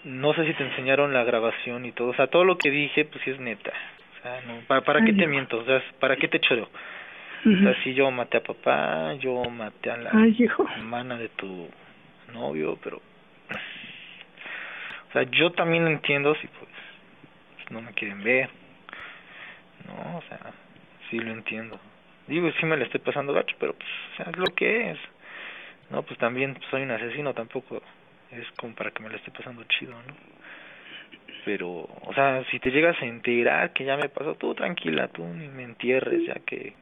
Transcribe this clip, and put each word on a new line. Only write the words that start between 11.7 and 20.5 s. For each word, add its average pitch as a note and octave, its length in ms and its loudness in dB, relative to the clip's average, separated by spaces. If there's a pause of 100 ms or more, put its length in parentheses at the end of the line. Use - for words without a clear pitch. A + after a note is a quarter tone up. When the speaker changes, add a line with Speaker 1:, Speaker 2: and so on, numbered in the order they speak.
Speaker 1:
novio, C#3+ 500 -4
pero, - 140 -10 (2000)
o - 40 -18
sea, C3 100 4
yo B2+ 300 4
también E3+ 340 4
entiendo C#3+ 480 4
si, - 120 -8
pues, - 220 -18 (1000)
no A2+ 100 -10
me A2+ 120 -14
quieren G2+ 280 -8
ver, B2+ 280 4 (1400)
¿no? - 300 -10
O E3 100 -8
sea, - 120 -14 (680)